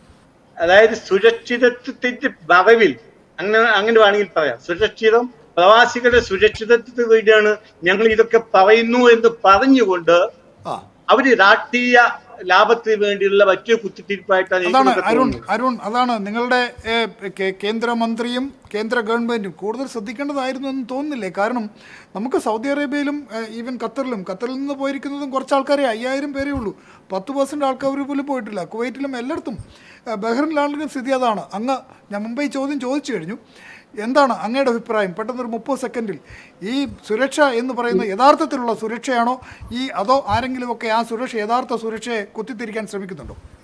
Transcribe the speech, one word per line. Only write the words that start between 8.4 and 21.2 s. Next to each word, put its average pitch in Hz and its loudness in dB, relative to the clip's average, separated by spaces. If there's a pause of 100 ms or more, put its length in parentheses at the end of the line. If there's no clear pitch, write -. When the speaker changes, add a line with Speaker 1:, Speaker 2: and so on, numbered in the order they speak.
Speaker 1:
പറയുന്നു 226 6
എന്ന് 233 6 (160)
പറഞ്ഞുകൊണ്ട് 190 4 (380)
Speaker 2:
ആ. 120 -10 (200)
Speaker 1:
അവര് 233 4
രാഷ്ട്രീയ 240 4 (460)
ലാഭത്തിന് 214 2
വേണ്ടിയുള്ള 196 2
മറ്റൊരു 190 2
കുത്തിത്തിരിപ്പായിട്ടാണ് 190 -2
എനിക്ക് 180 0
Speaker 2:
അതാണ് 262 4
Speaker 1:
ഇതൊക്കെ 190 0
Speaker 2:
അരുൺ, 226 2
Speaker 1:
തോന്നുന്നത്. 247 -2
Speaker 2:
അരുൺ, 233 -2
അതാണ് 233 -2
നിങ്ങളുടെ, 240 -2 (120)
ഏ, 226 0 (340)
കേ-, 190 -2 (100)
കേന്ദ്രമന്ത്രിയും 233 -4 (220)
കേന്ദ്ര 226 -4
ഗവൺമെന്റും 226 -4
കൂടുതൽ 226 -8
ശ്രദ്ധിക്കേണ്ടതായിരുന്നു 262 -8
എന്ന് 269 -8
തോന്നുന്നില്ലേ? 262 -8